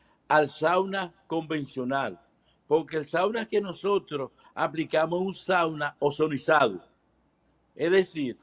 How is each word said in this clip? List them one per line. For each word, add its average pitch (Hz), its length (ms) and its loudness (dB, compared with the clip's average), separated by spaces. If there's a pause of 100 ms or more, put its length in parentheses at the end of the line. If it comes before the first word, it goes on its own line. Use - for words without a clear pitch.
(280)
al 151 200 4
sauna 185 640 -2 (140)
convencional, 139 920 -4 (480)
porque 156 300 2
el 151 80 -4
sauna 208 420 -2
que 208 140 0
nosotros 180 720 -4 (240)
aplicamos 160 640 0
es 185 60 -2
un 196 80 -6
sauna 160 640 0
ozonizado. 143 840 2 (920)
Es 165 160 0
decir, 160 520 0